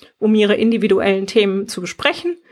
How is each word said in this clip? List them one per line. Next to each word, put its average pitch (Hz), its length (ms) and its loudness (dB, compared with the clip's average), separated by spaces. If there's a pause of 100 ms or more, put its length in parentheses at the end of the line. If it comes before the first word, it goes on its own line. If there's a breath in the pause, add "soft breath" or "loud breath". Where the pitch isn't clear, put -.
(180 loud breath)
um 214 180 2
Ihre 214 200 4
individuellen 196 720 0
Themen 196 400 0
zu - 140 -10
besprechen. 330 560 -6 (140 soft breath)